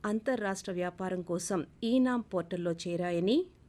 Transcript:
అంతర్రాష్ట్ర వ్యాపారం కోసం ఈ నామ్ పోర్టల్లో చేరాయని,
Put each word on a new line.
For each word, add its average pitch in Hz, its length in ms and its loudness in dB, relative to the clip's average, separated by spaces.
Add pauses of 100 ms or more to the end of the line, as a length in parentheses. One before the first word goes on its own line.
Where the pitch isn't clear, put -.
అంతర్రాష్ట్ర 208 680 -2
వ్యాపారం 180 500 -4
కోసం 175 420 -2 (200)
ఈ 233 140 4
నామ్ 254 260 4
పోర్టల్లో 175 500 -2
చేరాయని, 175 640 0 (300)